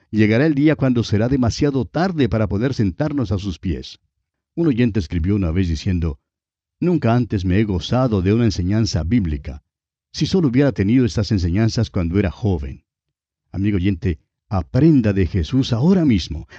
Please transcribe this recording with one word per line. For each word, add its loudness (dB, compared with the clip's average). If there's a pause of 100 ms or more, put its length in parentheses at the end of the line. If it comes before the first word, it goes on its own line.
llegará 2
el 2
día 4
cuando 0
será 0
demasiado 0
tarde -2
para 0
poder -2
sentarnos -2
a -2
sus -6
pies. -6 (560)
Un 0
oyente 0
escribió -2
una 0
vez 0
diciendo, -2 (600)
"Nunca 0
antes -2
me 2
he 4
gozado -2
de 2
una 2
enseñanza -2
bíblica. -4 (500)
Si -4
solo 2
hubiera 2
tenido 2
estas -2
enseñanzas 0
cuando -2
era 0
joven". -4 (680)
Amigo -2
oyente, -2 (320)
aprenda 2
de 2
Jesús -2
ahora 2
mismo, 0 (120)